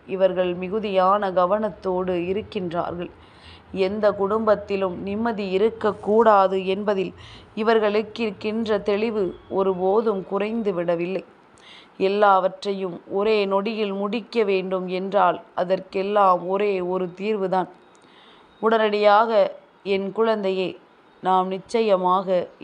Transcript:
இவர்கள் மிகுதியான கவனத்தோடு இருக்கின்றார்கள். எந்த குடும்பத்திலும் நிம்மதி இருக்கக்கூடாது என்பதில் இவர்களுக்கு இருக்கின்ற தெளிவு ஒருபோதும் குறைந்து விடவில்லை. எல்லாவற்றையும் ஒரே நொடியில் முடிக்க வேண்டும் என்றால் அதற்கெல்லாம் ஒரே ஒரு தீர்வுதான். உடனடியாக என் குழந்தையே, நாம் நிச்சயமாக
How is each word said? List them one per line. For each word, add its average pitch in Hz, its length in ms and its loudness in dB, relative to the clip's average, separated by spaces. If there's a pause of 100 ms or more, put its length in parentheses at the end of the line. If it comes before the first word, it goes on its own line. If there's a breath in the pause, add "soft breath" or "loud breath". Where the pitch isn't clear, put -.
இவர்கள் 185 480 0
மிகுதியான 190 800 0
கவனத்தோடு 185 800 0 (100)
இருக்கின்றார்கள். 180 880 -6 (680 loud breath)
எந்த 208 340 0
குடும்பத்திலும் 196 880 0
நிம்மதி 208 480 -4
இருக்கக்கூடாது 208 1160 2
என்பதில் 190 460 -2 (440 loud breath)
இவர்களுக்கு 214 640 0
இருக்கின்ற 214 600 -2
தெளிவு 214 420 0 (260)
ஒருபோதும் 190 720 0
குறைந்து 208 480 -4
விடவில்லை. 175 520 -4 (760 loud breath)
எல்லாவற்றையும் 190 960 2 (140)
ஒரே 208 340 0
நொடியில் 196 500 -2
முடிக்க 208 500 -2
வேண்டும் 185 440 -2
என்றால் 185 500 0 (160)
அதற்கெல்லாம் 190 920 0
ஒரே 202 260 0 (140)
ஒரு 185 260 -2
தீர்வுதான். 190 560 -2 (920 soft breath)
உடனடியாக 214 680 4 (560)
என் 196 260 -2
குழந்தையே, 196 560 0 (540)
நாம் 185 260 2
நிச்சயமாக 190 800 0 (380)